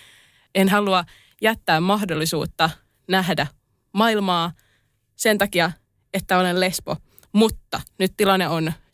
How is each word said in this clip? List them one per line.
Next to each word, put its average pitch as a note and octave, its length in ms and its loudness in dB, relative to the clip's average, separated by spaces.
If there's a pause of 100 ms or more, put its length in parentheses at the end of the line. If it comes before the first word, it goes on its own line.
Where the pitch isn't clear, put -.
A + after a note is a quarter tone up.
(540)
En G3 140 4
halua G3 360 2 (360)
jättää G3+ 400 0
mahdollisuutta E3 880 -2 (380)
nähdä F3+ 380 0 (460)
maailmaa – F#3+ 600 0 (640)
sen - 220 2
takia, F3+ 340 0 (420)
että F#3 240 0
olen F3+ 220 0
lesbo. F#3 360 -4 (360)
Mutta G#3+ 480 0 (180)
nyt F#3+ 180 -2
tilanne F#3+ 320 2
on D#3+ 240 -2 (220)